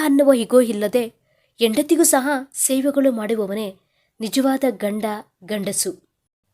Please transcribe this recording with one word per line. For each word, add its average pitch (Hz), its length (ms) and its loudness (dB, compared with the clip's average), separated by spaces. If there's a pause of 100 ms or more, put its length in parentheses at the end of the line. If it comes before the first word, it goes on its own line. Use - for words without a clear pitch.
ಅನ್ನುವ 277 320 4
ಇಗೋ 240 280 4
ಇಲ್ಲದೆ 226 640 -2 (340)
ಹೆಂಡತಿಗೂ 294 440 2
ಸಹ 277 260 2 (240)
ಸೇವೆಗಳು 269 580 0
ಮಾಡುವವನೇ 214 640 -4 (440)
ನಿಜವಾದ 262 500 -2
ಗಂಡ, 208 360 -4 (380)
ಗಂಡಸು. 196 680 -6 (440)